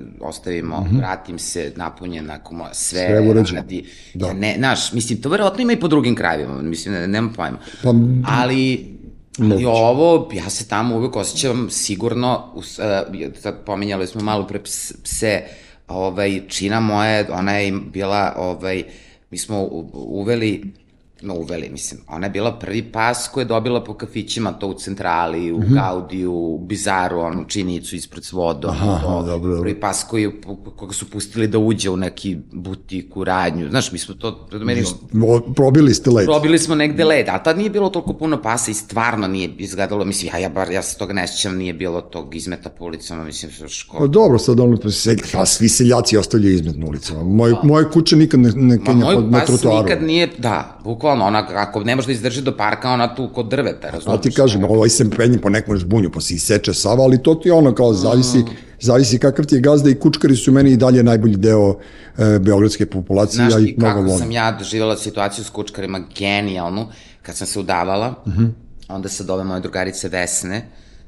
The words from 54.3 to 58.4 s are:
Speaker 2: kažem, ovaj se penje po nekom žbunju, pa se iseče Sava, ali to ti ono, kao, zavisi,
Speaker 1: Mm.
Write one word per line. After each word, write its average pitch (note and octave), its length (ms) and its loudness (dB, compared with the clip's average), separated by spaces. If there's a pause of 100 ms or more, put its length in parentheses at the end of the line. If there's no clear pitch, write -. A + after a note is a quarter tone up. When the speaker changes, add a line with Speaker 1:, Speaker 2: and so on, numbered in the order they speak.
Speaker 2:
kažem, A2+ 320 4
ovaj A2 260 4
se A2+ 200 2
penje A#2 280 4
po G2+ 120 0
nekom G#2+ 280 0
žbunju, F#2 340 2
pa D#2+ 100 -8
se - 120 -6
iseče G2 400 0
Sava, A#2 300 2
ali C3 200 6
to D#3+ 120 4
ti F3 160 2
ono, D3+ 220 6
kao, A#2+ 200 4
zavisi, A#2 440 4
Speaker 1:
Mm. A#2 100 4 (340)